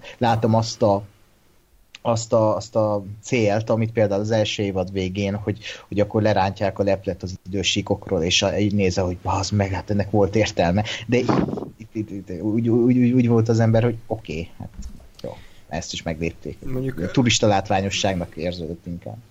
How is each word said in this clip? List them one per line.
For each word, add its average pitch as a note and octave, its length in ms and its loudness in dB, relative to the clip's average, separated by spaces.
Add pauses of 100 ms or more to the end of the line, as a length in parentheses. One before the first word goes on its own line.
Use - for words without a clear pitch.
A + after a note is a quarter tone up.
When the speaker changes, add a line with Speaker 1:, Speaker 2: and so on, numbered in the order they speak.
(180)
Speaker 1:
látom A2+ 380 2
azt A2+ 260 0
a, G2+ 220 4 (1000)
azt A#2 320 -2
a, A2 220 4
azt - 200 -8
a G#2+ 280 0 (200)
célt, A2+ 460 0
amit A2+ 220 2
például G#2 300 2
az G#2+ 100 -2
első A2 320 0
évad F#2+ 280 -2
végén, G2 440 -2
hogy, G#2+ 240 -4 (280)
hogy G2 120 -4
akkor G#2 220 2
lerántják G2 580 2
a G#2 40 2
leplet G2 400 -2
az F#2 240 -8
idősíkokról, F#2+ 760 -2
és F2 180 2
a, F#2 180 2
így G2+ 140 2
nézze, G2 280 2
hogy F2+ 200 -2
„bazd F#2+ 320 -2
meg, G2 180 2
hát F#2 180 -6
ennek G#2 220 -2
volt G2+ 240 2
értelme”. G2 480 2 (240)
De A#2+ 100 2
itt, A#2+ 120 0 (640)
itt, G#2+ 180 -6
itt, F#2+ 180 -12 (120)
úgy, A2+ 280 0
úgy, A#2+ 280 4
úgy, B2 140 4
úgy B2 160 4
volt A#2 220 4
az A2+ 100 4
ember, A2+ 240 4
hogy A#2+ 120 0 (120)
oké, E2+ 420 -8 (100)
hát - 100 -12 (520)
jó, - 160 -10 (300)
ezt - 260 -8
is - 100 -8
meglépték. D#2+ 600 -6
Speaker 2:
Mondjuk, B2+ 460 -4
Speaker 1:
Turista A#2+ 360 4
látványosságnak G2 880 0
érződött E2+ 500 -8
inkább. F2+ 320 -10 (140)